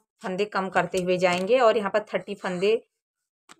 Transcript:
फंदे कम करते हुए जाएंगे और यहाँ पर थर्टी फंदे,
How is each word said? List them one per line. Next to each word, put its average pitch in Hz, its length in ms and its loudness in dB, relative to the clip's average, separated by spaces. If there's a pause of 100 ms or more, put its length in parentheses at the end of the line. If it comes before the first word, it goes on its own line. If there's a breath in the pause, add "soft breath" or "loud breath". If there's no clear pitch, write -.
(220)
फंदे 190 240 -4
कम 196 240 -4
करते 180 280 0
हुए 180 200 0
जाएंगे 185 400 2
और 226 180 6
यहाँ 202 140 -2
पर 208 160 -2
थर्टी 202 300 -6
फंदे, 196 400 0 (840)